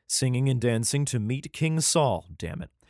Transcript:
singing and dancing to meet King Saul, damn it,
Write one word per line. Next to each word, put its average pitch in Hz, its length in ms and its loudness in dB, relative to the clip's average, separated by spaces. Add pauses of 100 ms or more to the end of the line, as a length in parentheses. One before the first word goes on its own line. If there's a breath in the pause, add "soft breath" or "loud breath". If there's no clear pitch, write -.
singing 131 420 0
and 127 100 2
dancing 120 460 0
to 127 140 -2
meet 117 340 -4
King 160 260 0
Saul, 135 460 2 (100)
damn - 260 -8
it, - 100 -14 (180 loud breath)